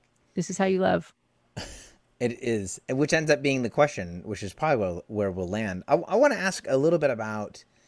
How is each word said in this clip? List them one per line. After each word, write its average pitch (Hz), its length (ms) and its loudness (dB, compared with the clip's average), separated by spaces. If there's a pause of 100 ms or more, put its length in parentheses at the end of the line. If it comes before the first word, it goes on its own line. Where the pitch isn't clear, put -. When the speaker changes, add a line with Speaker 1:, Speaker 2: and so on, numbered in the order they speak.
(360)
Speaker 1:
This 180 140 -2
is 185 80 -8
how 196 80 2
you 190 140 2
love." 180 340 2 (420)
Speaker 2:
<laughs> - 80 -10 (560)
It 120 240 -4
is, 110 460 -2
which 139 240 0
ends 156 180 2
up 135 100 2
being 135 200 2
the 120 80 -2
question, 90 560 0
which 104 180 -8
is 95 100 -8
probably 139 320 0
where, 87 220 -4
where 104 240 0
we'll 90 160 -4
land. 95 400 -4
I, 143 80 4
I 175 200 0
wanna 277 200 4
ask 180 320 -4
a 135 80 2
little 160 240 4
bit 143 120 2
about, 107 520 -6 (240)